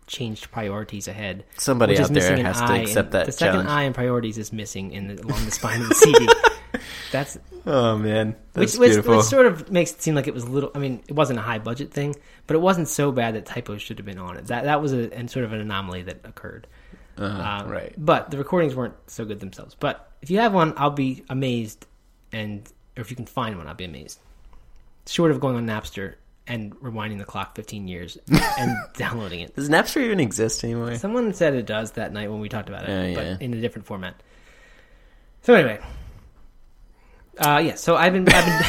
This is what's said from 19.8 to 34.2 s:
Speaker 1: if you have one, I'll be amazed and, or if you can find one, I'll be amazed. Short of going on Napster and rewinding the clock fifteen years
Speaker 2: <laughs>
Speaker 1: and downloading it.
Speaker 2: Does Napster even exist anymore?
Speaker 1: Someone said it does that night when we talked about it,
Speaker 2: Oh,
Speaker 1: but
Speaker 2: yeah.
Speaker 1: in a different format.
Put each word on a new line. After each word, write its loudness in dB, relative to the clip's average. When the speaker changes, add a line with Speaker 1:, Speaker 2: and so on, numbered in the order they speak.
Speaker 1:
if -12
you 2
have 4
one, 4
I'll 2
be -2
amazed -4
and, -8
or -10
if -12
you -10
can -10
find -6
one, -14
I'll -14
be -10
amazed. -14
Short 2
of 0
going -2
on -4
Napster -8
and -8
rewinding -8
the -10
clock -10
fifteen -12
years -12
Speaker 2:
<laughs> 2
Speaker 1:
and -2
downloading -8
it. -14
Speaker 2:
Does -6
Napster 2
even 0
exist 0
anymore? -6
Speaker 1:
Someone -2
said 2
it -4
does -6
that -8
night -6
when -8
we -8
talked -8
about -10
it, -6
Speaker 2:
Oh, -2
Speaker 1:
but -4
Speaker 2:
yeah. -6
Speaker 1:
in -6
a -6
different -6
format. -12